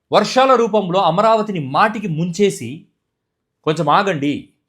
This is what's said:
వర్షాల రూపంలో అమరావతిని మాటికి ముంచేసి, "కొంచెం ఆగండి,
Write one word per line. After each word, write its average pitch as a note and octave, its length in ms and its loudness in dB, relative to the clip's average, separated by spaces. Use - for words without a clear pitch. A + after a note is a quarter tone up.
వర్షాల B3+ 440 2
రూపంలో G3 440 0
అమరావతిని G#3 600 0
మాటికి G3+ 480 -2
ముంచేసి, E3+ 800 -4
"కొంచెం D3+ 260 -2
ఆగండి, D3+ 600 -2